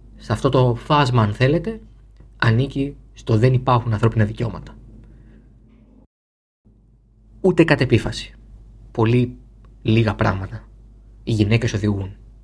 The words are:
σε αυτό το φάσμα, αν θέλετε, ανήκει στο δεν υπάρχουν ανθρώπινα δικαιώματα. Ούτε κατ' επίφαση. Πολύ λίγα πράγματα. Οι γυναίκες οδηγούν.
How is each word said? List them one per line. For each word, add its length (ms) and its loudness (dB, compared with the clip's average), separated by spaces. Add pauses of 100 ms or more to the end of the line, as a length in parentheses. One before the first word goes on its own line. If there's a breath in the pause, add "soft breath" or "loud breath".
(160)
σε 180 -8
αυτό 160 -2
το 260 2
φάσμα, 460 0
αν 120 0
θέλετε, 480 -2 (560)
ανήκει 580 -2 (180)
στο 240 0
δεν 160 4
υπάρχουν 400 0
ανθρώπινα 320 2
δικαιώματα. 500 -8 (2750 soft breath)
Ούτε 220 4
κατ' 180 2
επίφαση. 520 -2 (580)
Πολύ 460 0 (440)
λίγα 340 0
πράγματα. 520 -4 (560)
Οι 80 -6
γυναίκες 420 0
οδηγούν. 420 -4 (280)